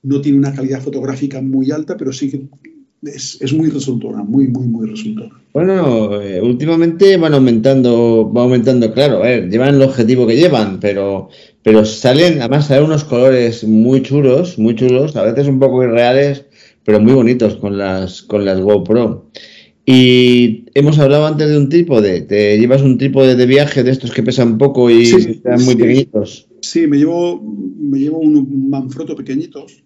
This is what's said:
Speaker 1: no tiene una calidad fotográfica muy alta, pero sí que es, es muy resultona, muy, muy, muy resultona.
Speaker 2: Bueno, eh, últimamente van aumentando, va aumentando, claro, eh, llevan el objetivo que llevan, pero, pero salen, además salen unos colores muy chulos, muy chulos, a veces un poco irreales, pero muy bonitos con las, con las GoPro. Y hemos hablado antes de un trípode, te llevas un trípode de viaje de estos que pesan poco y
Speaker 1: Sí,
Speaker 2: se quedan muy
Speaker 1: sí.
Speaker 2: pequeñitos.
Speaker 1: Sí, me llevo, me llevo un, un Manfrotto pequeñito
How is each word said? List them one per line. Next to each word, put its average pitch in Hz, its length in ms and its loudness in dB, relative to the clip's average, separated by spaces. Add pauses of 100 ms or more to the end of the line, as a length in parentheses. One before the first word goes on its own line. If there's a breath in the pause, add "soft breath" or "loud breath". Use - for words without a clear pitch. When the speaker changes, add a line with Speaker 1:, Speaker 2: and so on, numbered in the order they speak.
Speaker 1:
no 139 200 -4
tiene 139 180 0
una 139 160 -2
calidad 131 260 -6
fotográfica 135 600 -8
muy 135 300 -2
alta, 156 240 -8
pero 135 160 -8
sí 135 200 -8
que 135 160 -12 (540)
es, - 400 -16
es 131 120 -4
muy 160 160 0
resultona, 117 540 -8
muy, 127 240 -2
muy, 123 200 -4
muy 113 220 -6
resultona. - 500 -12 (140)
Speaker 2:
Bueno, 135 680 -2
eh, 95 200 -6
últimamente 165 720 2
van 160 180 0
aumentando, 117 1000 2
va 120 120 0
aumentando, 123 500 0
claro, 120 320 0
eh, 113 240 -2
llevan 131 260 0
el 135 60 4
objetivo 123 460 2
que 113 80 0
llevan, 120 460 0
pero, 98 480 -4 (340 soft breath)
pero 107 220 4
salen, 147 540 0
además 135 280 -2
salen 143 160 2
unos 151 220 -2
colores 123 580 0
muy 113 380 2
chulos, 139 580 0
muy 113 160 0
chulos, 127 400 0
a 95 80 -2
veces 127 240 0
un 135 120 0
poco 127 220 2
irreales, 127 640 0 (380 soft breath)
pero 107 160 2
muy 110 140 4
bonitos 120 420 2
con 101 220 -8
las, 95 440 -6
con 101 220 -4
las 95 160 -2
GoPro. 104 720 -2 (540 loud breath)
Y 123 800 4 (100)
hemos 147 240 2
hablado 147 260 4
antes 151 240 -2
de 151 80 2
un 143 120 0
trípode, 120 520 0
te 104 380 0
llevas 127 220 2
un 131 160 2
trípode 135 400 2
de 123 80 4
viaje 139 360 2
de 127 100 0
estos 131 200 -6
que 120 120 -4
pesan 120 340 0
poco 127 320 2
y 117 160 6
Speaker 1:
Sí, 117 160 4
Speaker 2:
se - 200 -4
quedan 123 220 0
muy 127 100 2
Speaker 1:
sí. 117 60 0
Speaker 2:
pequeñitos. 120 680 -2 (140)
Speaker 1:
Sí, 170 240 -2
me 147 120 0
llevo, 175 440 -2
me 135 560 -8
llevo 151 220 -4
un, 151 160 2
un 135 340 -2
Manfrotto 139 460 -8
pequeñito 147 500 -10 (200)